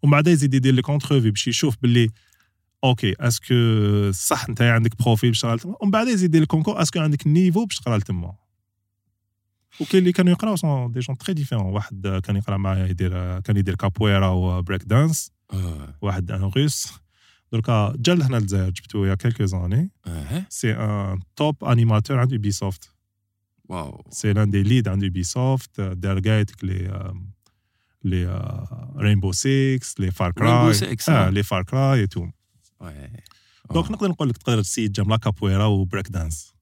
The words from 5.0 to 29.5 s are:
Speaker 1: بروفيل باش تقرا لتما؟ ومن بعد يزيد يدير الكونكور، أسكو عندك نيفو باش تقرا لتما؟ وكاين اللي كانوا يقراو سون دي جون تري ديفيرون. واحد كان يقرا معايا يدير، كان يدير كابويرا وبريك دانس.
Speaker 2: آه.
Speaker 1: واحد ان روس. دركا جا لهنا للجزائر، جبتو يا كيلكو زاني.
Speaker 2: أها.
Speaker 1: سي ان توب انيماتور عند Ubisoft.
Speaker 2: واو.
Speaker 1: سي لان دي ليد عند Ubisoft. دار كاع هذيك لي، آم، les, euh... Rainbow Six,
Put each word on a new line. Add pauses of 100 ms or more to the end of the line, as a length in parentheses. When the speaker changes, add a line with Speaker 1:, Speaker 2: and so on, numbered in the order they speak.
Speaker 1:
بروفيل
باش
تقرا
لتما؟
ومن
بعد
يزيد
يدير
الكونكور،
أسكو
عندك
نيفو
باش
تقرا
لتما؟ (1500)
وكاين
اللي
كانوا
يقراو
سون
دي
جون
تري
ديفيرون.
واحد
كان
يقرا
معايا
يدير،
كان
يدير
كابويرا
وبريك
دانس. (200)
Speaker 2:
آه.
Speaker 1:
واحد
ان (160)
روس. (600)
دركا
جا
لهنا
للجزائر،
جبتو
يا
كيلكو
زاني. (160)
Speaker 2:
أها.
Speaker 1:
سي
ان (160)
توب
انيماتور
عند
Ubisoft. (760)
Speaker 2:
واو.
Speaker 1:
سي
لان
دي
ليد
عند
Ubisoft.
دار
كاع
هذيك
لي،
آم، (720)
les,
euh... (680)
Rainbow
Six, (160)